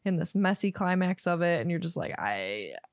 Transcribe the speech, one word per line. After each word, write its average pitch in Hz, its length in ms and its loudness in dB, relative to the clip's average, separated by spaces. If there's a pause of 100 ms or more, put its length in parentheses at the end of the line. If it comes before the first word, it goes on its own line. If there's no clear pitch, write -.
in 185 120 0
this 170 180 -2
messy 196 360 2
climax 185 540 0
of 175 160 2
it 170 200 4
and 165 100 0
you're 170 80 0
just 165 180 -4
like, - 220 -4
"I, 98 540 -4 (200)